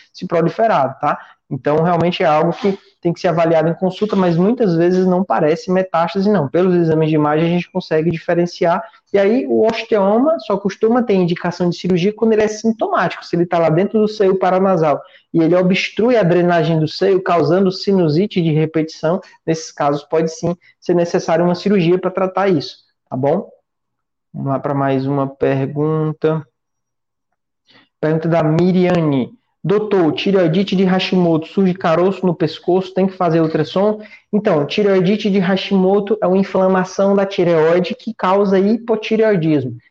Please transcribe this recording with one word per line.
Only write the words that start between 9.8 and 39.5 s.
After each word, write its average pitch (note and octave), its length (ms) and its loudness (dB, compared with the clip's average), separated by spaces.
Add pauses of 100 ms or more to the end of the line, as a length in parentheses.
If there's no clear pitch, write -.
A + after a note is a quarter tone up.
só G3 180 -4
costuma A3+ 460 0
ter G#3+ 100 -2
indicação F3 560 0
de F3 80 -4
cirurgia F#3 340 0
quando A3 220 -2
ele G#3+ 80 0
é G#3+ 60 0
sintomático, A3+ 760 -4
se - 120 -6
ele F3 100 0
tá F3 140 -2
lá E3 100 2
dentro F#3+ 300 0
do G#3+ 80 2
seio F#3+ 320 0
paranasal F#3 600 0 (320)
e E3 120 2
ele D#3+ 120 4
obstrui G3 640 0
a G3+ 60 2
drenagem E3+ 560 2
do D#3 80 0
seio, F#3 340 0
causando F3+ 500 2
sinusite F#3 680 0
de E3 100 0
repetição, D#3 680 -2 (240)
nesses D#3+ 260 -4
casos D3 320 -2
pode E3 280 -2
sim F3 240 -6 (240)
ser F3 160 -2
necessário F3 500 0
uma F3 100 0
cirurgia F#3 440 2
pra F#3 100 -4
tratar F#3+ 380 -2
isso, D#3 300 -2 (300)
tá - 80 -10
bom? C#3+ 320 -2 (840)
Vamos C#3 160 -6
lá C3 100 -2
pra C#3+ 140 -4
mais C3+ 320 -2
uma C#3 220 -2
pergunta. D3+ 1160 -2 (1600)
Pergunta D#3+ 280 -2
da E3 160 0
Miriane. E3+ 880 0 (300)
"Doutor, G3 480 0
tireoidite F#3+ 640 0
de F#3+ 80 2
Hashimoto, F#3 640 0
surge F#3+ 260 0
caroço F3+ 520 0
no F3 100 0
pescoço, F3 580 -2
tem F#3+ 140 0
que F#3+ 80 -8
fazer E3 240 0
ultrassom?" E3 600 -2 (300)
Então, G3+ 340 0
tireoidite G3 640 0
de G3 80 2
Hashimoto G3 840 0
é F3+ 60 0
uma F#3 100 2
inflamação F#3+ 800 0
da G3 100 2
tireoide F3 680 0
que - 180 -10
causa F#3+ 460 0
hipotireoidismo. G3+ 1160 0 (140)